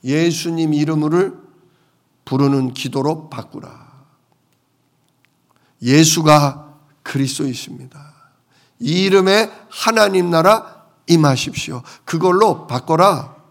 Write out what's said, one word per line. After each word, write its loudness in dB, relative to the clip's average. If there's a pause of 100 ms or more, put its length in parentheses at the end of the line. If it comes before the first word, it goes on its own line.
예수님 -2
이름을 -2 (880)
부르는 -2
기도로 -6
바꾸라. -18 (2000)
예수가 2 (280)
그리스도이십니다. -8 (680)
이 -2
이름에 2 (180)
하나님 0
나라 2 (240)
임하십시오. 0 (220)
그걸로 0
바꿔라. -2 (140)